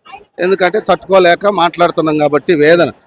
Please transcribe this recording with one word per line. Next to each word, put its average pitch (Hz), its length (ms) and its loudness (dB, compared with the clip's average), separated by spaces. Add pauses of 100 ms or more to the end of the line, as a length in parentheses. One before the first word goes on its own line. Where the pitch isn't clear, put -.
(400)
ఎందుకంటే 185 400 -2
తట్టుకోలేక 180 680 0
మాట్లాడుతున్నాం 170 720 -2
కాబట్టి 147 360 -2
వేదన 151 360 2 (160)